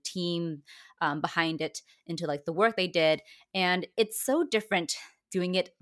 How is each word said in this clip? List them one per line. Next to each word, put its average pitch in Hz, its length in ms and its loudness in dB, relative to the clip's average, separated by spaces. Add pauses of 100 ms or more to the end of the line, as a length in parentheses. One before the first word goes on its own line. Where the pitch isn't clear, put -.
team, 170 640 -2 (360)
um, 151 200 0
behind 160 400 0
it 160 220 -6 (260)
into, 165 180 -4
like, 143 200 -4
the 165 60 -2
work 220 240 4
they 185 120 0
did. 156 340 4 (320)
And 180 320 0 (100)
it's 214 240 0
so 302 220 2
different 208 540 -2 (340)
doing 180 240 0
it 180 160 0 (120)